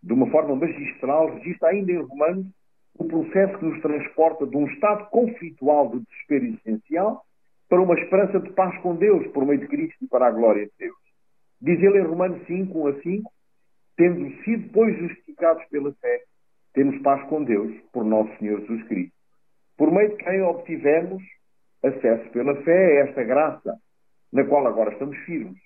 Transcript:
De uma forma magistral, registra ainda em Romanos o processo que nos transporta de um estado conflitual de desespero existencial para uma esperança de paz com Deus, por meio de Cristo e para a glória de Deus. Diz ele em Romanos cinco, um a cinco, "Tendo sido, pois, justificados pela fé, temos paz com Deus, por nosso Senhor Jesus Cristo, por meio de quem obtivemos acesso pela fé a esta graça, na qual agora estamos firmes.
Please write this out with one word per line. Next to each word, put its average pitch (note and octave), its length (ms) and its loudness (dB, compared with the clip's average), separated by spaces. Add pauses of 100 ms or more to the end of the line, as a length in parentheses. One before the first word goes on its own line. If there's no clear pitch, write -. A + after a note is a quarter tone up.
De F#2+ 100 -4
uma B2+ 180 2
forma D3 260 2
magistral, D3 760 -2
registra E3 340 -4
ainda F#3+ 240 0
em E3+ 100 -2
Romanos D3+ 440 -2 (520)
o D#3+ 60 -4
processo F#3+ 540 0
que D#3+ 80 -6
nos D#3 160 -4
transporta D3+ 640 0
de B2+ 100 -6
um C#3+ 100 2
estado G#3 440 -2
conflitual D3 800 0
de A#2+ 100 -8
desespero B2 460 -4
existencial - 760 -4 (460)
para F3+ 140 6
uma F3+ 120 4
esperança F#3+ 460 2
de D3 120 -14
paz F#3 280 0
com F3 160 -2
Deus, F#3 320 4
por C3+ 160 -2
meio C#3+ 160 2
de - 80 -12
Cristo - 360 -6
e C4 40 -12
para B2+ 180 4
a A#2 40 6
glória G#2+ 340 2
de - 140 -16
Deus. - 180 -10 (640)
Diz F3 220 0
ele G3 160 6
em F3+ 80 2
Romanos F3 400 -4
cinco, F#3 340 -6
um D3 60 -2
a C#3 160 -2
cinco, G3+ 280 -6 (680)
"Tendo F3 340 2 (140)
sido, - 280 -4
pois, G#3 240 4
justificados E3 680 -2
pela C#3+ 280 -4
fé, B2 280 -4 (500)
temos C#3 300 0
paz C#3 260 2
com D#3 160 -2
Deus, A2 300 -2 (180)
por A#2 120 -4
nosso A2 340 0
Senhor G#2 220 -4
Jesus A2 280 -8
Cristo, F#2 260 -6 (640)
por D#3+ 160 2
meio G#3 180 4
de G#3 60 -10
quem F#3+ 260 -2
obtivemos E3+ 800 0 (600)
acesso A#2+ 480 0
pela C3 320 -2
fé E3 400 6
a C3+ 40 4
esta C3+ 160 -6
graça, C3+ 560 -2 (540)
na C3+ 120 2
qual C#3 220 2
agora G#2+ 260 0
estamos C#3+ 260 -10
firmes. A2+ 480 -10